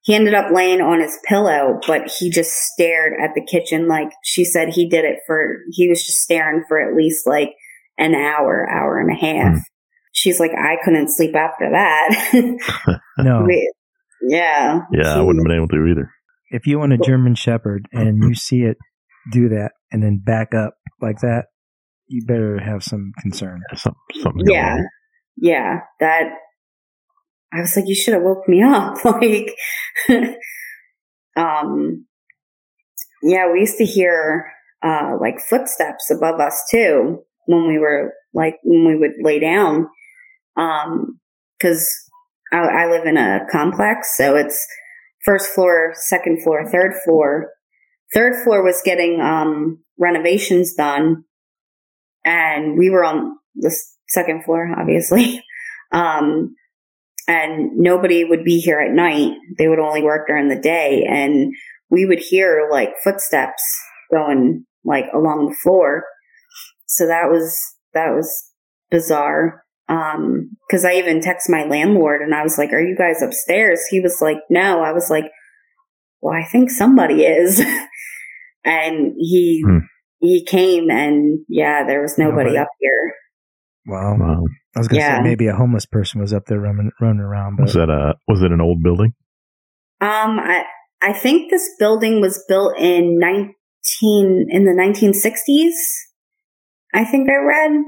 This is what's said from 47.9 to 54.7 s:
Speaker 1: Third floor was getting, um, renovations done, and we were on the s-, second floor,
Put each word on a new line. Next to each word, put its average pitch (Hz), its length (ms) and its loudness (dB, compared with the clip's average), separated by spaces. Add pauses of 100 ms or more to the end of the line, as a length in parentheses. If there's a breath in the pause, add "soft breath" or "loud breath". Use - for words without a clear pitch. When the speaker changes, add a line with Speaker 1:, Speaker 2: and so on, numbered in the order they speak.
Speaker 1:
Third 240 300 2
floor 202 200 4
was 180 200 0
getting, 170 380 0
um, 156 640 -2 (160)
renovations 175 760 0
done, 156 500 0 (1000)
and 156 520 0
we 180 120 4
were 180 140 2
on 156 340 -4 (180)
the - 140 -4
s-, - 260 -8 (140)
second 165 340 -2
floor, 165 340 -2